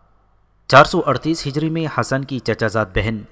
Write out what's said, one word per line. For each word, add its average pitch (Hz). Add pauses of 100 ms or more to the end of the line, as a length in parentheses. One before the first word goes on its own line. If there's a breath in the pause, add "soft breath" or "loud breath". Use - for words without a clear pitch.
(720)
चार 135
सौ 180
अड़तीस 151
हिजरी 147
में 160
हसन 135
की 135
चचाजाद 110
बहन 110